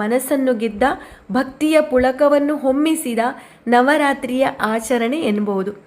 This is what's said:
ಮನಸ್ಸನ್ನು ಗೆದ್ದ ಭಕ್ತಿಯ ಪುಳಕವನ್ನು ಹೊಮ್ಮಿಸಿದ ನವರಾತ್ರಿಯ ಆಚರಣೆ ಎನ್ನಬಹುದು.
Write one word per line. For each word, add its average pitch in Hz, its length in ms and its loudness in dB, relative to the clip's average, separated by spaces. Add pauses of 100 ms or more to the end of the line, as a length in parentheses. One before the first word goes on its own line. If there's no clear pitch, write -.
ಮನಸ್ಸನ್ನು 262 520 0
ಗೆದ್ದ 214 280 -2 (480)
ಭಕ್ತಿಯ 302 500 2
ಪುಳಕವನ್ನು 285 760 2
ಹೊಮ್ಮಿಸಿದ 269 640 0 (480)
ನವರಾತ್ರಿಯ 262 800 2 (220)
ಆಚರಣೆ 233 540 -2
ಎನ್ನಬಹುದು. 202 520 -2 (140)